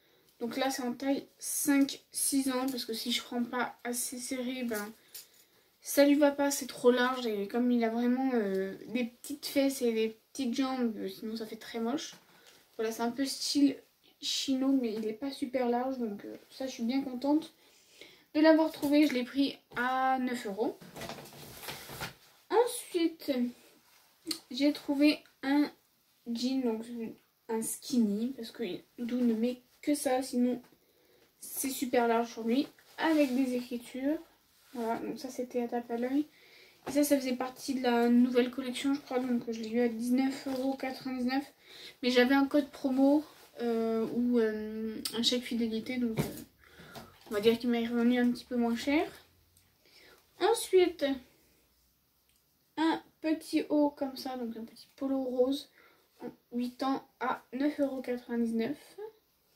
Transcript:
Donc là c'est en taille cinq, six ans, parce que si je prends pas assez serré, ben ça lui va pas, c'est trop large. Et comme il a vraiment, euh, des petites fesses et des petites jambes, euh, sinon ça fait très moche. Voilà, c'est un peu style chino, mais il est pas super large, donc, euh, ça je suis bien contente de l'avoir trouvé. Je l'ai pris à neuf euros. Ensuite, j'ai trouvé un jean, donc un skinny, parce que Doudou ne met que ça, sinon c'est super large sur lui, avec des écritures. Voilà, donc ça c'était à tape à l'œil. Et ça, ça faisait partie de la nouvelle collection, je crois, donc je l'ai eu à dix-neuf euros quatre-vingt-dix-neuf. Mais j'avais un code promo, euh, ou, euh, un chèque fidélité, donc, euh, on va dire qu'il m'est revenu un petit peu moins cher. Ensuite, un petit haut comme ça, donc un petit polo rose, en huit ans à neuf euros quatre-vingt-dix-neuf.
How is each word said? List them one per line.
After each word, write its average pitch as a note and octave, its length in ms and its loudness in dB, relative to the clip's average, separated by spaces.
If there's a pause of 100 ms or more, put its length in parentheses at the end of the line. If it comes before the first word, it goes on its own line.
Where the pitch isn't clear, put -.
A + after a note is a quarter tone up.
(380)
Donc A#3 180 -6
là C4+ 140 0
c'est C4+ 120 -6
en B3 120 -4
taille C4+ 320 -2 (120)
cinq, - 640 2 (120)
six C4+ 380 0
ans, B3+ 200 0
parce B3 160 -6
que A3+ 80 -4
si A#3+ 180 -4
je - 100 -2
prends B3 220 -4
pas B3 400 -4
assez B3 320 -6
serré, B3+ 460 -6
ben G#3+ 280 -4 (920)
ça - 220 4
lui C#4+ 100 6
va C#4+ 160 6
pas, C#4+ 200 0
c'est C#4 160 -4
trop - 240 4
large. B3 360 2
Et G3+ 220 -2
comme B3 220 0
il A#3+ 140 4
a A3+ 40 2
vraiment, B3 460 0
euh, F#3+ 400 0 (140)
des A#3 160 -2
petites - 420 -12
fesses C4+ 340 2
et A#3+ 140 2
des A3 240 0 (120)
petites A#3 240 -4
jambes, C4 440 0
euh, G3 100 -6
sinon A3 280 -10
ça A3 100 -8
fait A3 100 -12
très - 240 -10
moche. B3 360 -4 (600)
Voilà, A3+ 160 -4
c'est A#3 100 -6
un A#3 80 0
peu C4+ 140 -2
style C#4 520 2 (440)
chino, C4 480 -2
mais B3 240 2
il A3 140 -4
est A3 80 -4
pas C#4 160 -6
super B3 400 -2
large, B3+ 260 0
donc, G#3+ 300 -4
euh, - 100 -10 (140)
ça C4+ 160 -8
je B3+ 60 -8
suis A#3+ 100 -8
bien C4 180 2
contente C4+ 540 0 (800)
de D4+ 60 4
l'avoir D#4 300 8
trouvé. D4 360 4
Je C4+ 80 2
l'ai B3 100 0
pris C4+ 320 0 (180)
à C4 440 0
neuf B3 280 -4
euros. G#3 320 -4 (1700)
Ensuite, F4 800 0 (1200)
j'ai C#4 240 2
trouvé D4 440 4 (240)
un C#4+ 300 2 (580)
jean, B3 300 -2
donc A3+ 240 0 (640)
un A3+ 140 -2
skinny, A3+ 760 0
parce A3+ 140 -12
que A#3+ 140 -8 (340)
Doudou A#3+ 180 -4
ne A#3+ 160 4
met A#3+ 300 -2 (180)
que D4 140 2
ça, C4+ 280 0
sinon B3 380 0 (800)
c'est - 300 -6
super B3 360 0
large A#3 240 2
sur A3+ 140 -10
lui, B3 240 0 (300)
avec D4 360 4
des B3 200 0
écritures. B3+ 640 -4 (540)
Voilà, A#3 280 -4
donc B3+ 180 -8
ça B3+ 120 -10
c'était B3 320 -4
à A#3 40 -4
tape A#3+ 240 -6
à A#3 60 -4
l'œil. C4 300 0 (600)
Et C4+ 60 -8
ça, C#4+ 100 4
ça C#4+ 160 4
faisait B3+ 160 -2
partie B3+ 400 -6
de B3+ 80 -4
la A#3+ 260 4
nouvelle B3 440 6
collection, C4 420 -2
je C#4+ 60 -4
crois, B3+ 180 -4
donc B3 300 0
je A3+ 120 -4
l'ai A3 80 -6
eu A#3 120 0
à A#3+ 80 4
dix-neuf B3 580 0
euros C4 280 -2
quatre-vingt-dix-neuf. C4 680 -4 (640)
Mais B3 60 4
j'avais B3 260 6
un C#4 100 6
code C#4 240 2
promo, C#4 540 4 (360)
euh, A3+ 540 0
ou, A#3+ 240 2
euh, A3 560 -2 (220)
un A#3 80 0
chèque B3 180 0
fidélité, A3+ 540 -4
donc, A3+ 240 -2
euh, - 800 -10 (260)
on A3+ 60 -8
va G#3 60 -2
dire A3+ 180 4
qu'il B3 100 -4
m'est A#3 200 0
revenu A#3+ 320 2
un B3 100 4
petit - 140 -4
peu B3+ 100 -8
moins A#3 220 0
cher. C#4+ 340 0 (1300)
Ensuite, F4+ 640 4 (1700)
un D#4+ 260 2 (180)
petit D#4 500 0
haut D4 200 4
comme C4 260 -6
ça, B3+ 200 -8
donc A#3 200 -6
un A3+ 80 -10
petit - 300 -20
polo C4+ 300 -2
rose, B3+ 440 0 (520)
en B3 100 -10 (220)
huit B3 320 -4
ans C4+ 200 -2 (140)
à - 240 -4 (100)
neuf D4 280 0
euros C4 220 -2
quatre-vingt-dix-neuf. A#3 760 -2 (760)